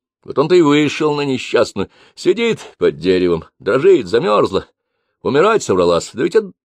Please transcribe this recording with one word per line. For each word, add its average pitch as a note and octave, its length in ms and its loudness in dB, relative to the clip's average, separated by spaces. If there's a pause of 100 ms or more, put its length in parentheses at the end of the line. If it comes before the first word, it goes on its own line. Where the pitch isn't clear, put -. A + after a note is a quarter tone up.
(260)
Вот - 140 -6
он-то D#3 160 2
и F3+ 60 6
вышел D3 540 2
на C#3+ 60 -4
несчастную. A#2+ 680 -2 (260)
Сидит G#3+ 440 -2 (200)
под D#2+ 180 0
деревом, F2 480 0 (140)
дрожит, C3+ 480 2
замёрзла. A#2 600 -2 (540)
Умирать E3+ 400 0
собралась, F2 520 0
да A#2 100 -6
ведь F#3 120 -4
это G#3 160 0 (140)